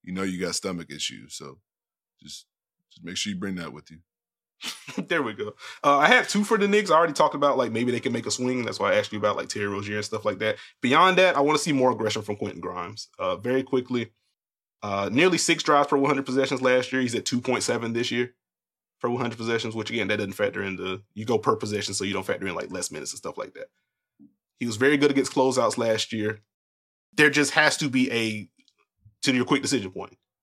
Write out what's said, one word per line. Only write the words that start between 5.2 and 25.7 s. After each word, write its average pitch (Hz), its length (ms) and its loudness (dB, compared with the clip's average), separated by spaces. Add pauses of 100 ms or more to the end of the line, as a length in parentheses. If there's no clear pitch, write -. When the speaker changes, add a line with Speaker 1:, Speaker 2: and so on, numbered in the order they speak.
Speaker 2:
we 110 120 -4
go. 104 200 -8 (300)
Uh, 143 140 6
I 151 100 6
have 240 180 6
two 208 160 2
for 214 160 2
the 202 80 2
Knicks. 202 240 2
I 156 60 8
already 170 160 4
talked 147 240 2
about, 143 200 2
like, 120 140 0
maybe 120 220 0
they 117 80 -2
can 123 120 -2
make 120 140 -4
a 107 60 -4
swing. 127 320 -2
That's 104 160 -6
why 101 120 4
I 101 40 6
asked 104 160 0
you 107 60 -6
about, 104 180 0
like, - 120 -6
Terry 104 200 -4
Rozier 104 280 -6
and 104 80 -4
stuff 107 200 -8
like 101 160 -2
that. 107 160 0 (260)
Beyond 175 360 6
that, 180 180 6
I 143 40 2
wanna 147 180 4
see 147 140 0
more 127 200 4
aggression 107 300 -2
from 104 120 -6
Quentin - 260 -6
Grimes. 90 460 -10 (100)
Uh, 92 200 -2
very 123 260 -2
quickly, 123 480 -2 (720)
uh, 101 300 -2
nearly 165 260 4
six 165 240 0
drives 143 240 4
per 147 100 0
one 139 120 2
hundred 135 180 0
possessions 131 340 0
last 127 320 2
year. 131 80 0
He's 117 140 -2
at 104 100 -4
two 123 160 -2
point 120 220 -2
seven 117 300 -2
this 120 180 -2
year 120 240 -2 (680)
per 123 80 -2
one 123 120 -2
hundred 117 180 -4
possessions, 113 380 -4
which, 110 140 -6
again, 110 180 -2
that 104 80 0
doesn't 101 160 -4
factor 98 320 -2
in 95 100 -6
the, 92 260 -6 (140)
you 110 100 -10
go 113 140 0
per 143 160 2
possession, 104 400 -6
so 101 80 -4
you 98 100 -4
don't 95 140 -4
factor 95 220 -4
in, 87 80 -4
like, - 160 -8
less 90 180 -6
minutes 78 220 -10
and - 60 -14
stuff - 200 -12
like - 160 -12
that. - 140 -16 (880)
He 123 80 -6
was 110 100 -6
very 139 200 4
good 143 160 4
against 135 200 0
closeouts 123 460 2